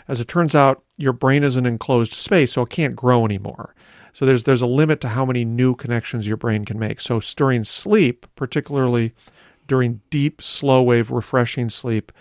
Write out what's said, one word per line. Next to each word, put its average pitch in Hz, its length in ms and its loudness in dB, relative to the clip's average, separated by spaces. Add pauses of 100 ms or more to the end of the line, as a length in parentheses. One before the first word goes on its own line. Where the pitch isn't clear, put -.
as 120 140 -6
it 117 80 -8
turns 170 260 0
out, 135 300 4 (120)
your 135 160 0
brain 135 300 2
is 131 140 0
an 123 100 0
enclosed 117 460 0
space, 160 400 0
so 127 100 -2
it - 80 -4
can't 135 240 -2
grow 123 300 2
anymore. 104 500 -6 (380)
So - 120 -4
there's, 127 200 4
there's 127 180 2
a 120 60 0
limit 147 320 2
to 131 80 -6
how 127 180 -2
many 123 180 -2
new 123 300 2
connections 117 540 -6
your 107 80 -2
brain 107 280 -2
can 104 140 -8
make. 107 220 -6
So 120 160 -4
s-, - 180 -6
during 127 300 0
sleep, 190 640 0 (100)
particularly 127 760 -2 (520)
during 123 340 0 (100)
deep, 147 300 -2
slow 131 400 2
wave, 120 300 2
refreshing 120 580 -2
sleep, 113 520 -4